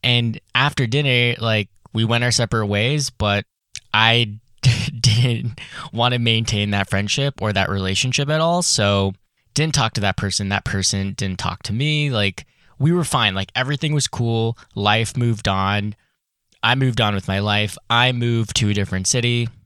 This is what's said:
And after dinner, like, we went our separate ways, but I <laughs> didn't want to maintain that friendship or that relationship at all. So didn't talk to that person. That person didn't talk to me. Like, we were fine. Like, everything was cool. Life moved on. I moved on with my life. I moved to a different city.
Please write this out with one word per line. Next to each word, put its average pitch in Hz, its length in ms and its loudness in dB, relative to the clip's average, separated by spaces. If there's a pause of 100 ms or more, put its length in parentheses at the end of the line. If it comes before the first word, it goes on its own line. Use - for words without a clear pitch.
And 120 360 0 (140)
after 135 320 2
dinner, 123 540 2
like, 110 280 0 (240)
we 113 120 0
went 117 180 2
our 123 80 2
separate 113 360 0
ways, 120 440 0
but 101 340 -2 (480)
I 110 460 2 (240)
<laughs> - 380 2
didn't 120 600 0 (320)
want 120 220 2
to 120 60 -2
maintain 110 500 0
that 101 180 0
friendship 104 540 -2
or 107 100 0
that 98 180 0
relationship 98 580 -2
at 156 120 0
all. 170 220 2
So 98 520 2 (420)
didn't 156 180 0
talk 117 200 0
to 101 80 -2
that 98 160 0
person. 98 320 -4
That 101 140 -2
person 98 500 -2
didn't 92 240 -6
talk - 260 -6
to 104 80 -6
me. 147 380 0
Like, 104 360 -2 (320)
we 156 140 4
were 175 120 2
fine. 110 300 2
Like, 95 220 -4
everything 147 380 -2
was 143 120 0
cool. 117 500 0 (180)
Life 107 420 0
moved 117 320 0
on. 101 480 0 (680)
I 117 120 4
moved 127 260 0
on 104 140 2
with 98 120 -4
my 95 120 -2
life. 104 400 0 (100)
I 120 240 4
moved 120 440 -2
to 104 120 2
a 104 60 2
different 95 320 -2
city. 120 420 0 (180)